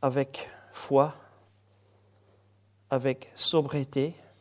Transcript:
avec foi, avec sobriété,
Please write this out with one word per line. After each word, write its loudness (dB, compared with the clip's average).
avec -2
foi, 2
avec -2
sobriété, 0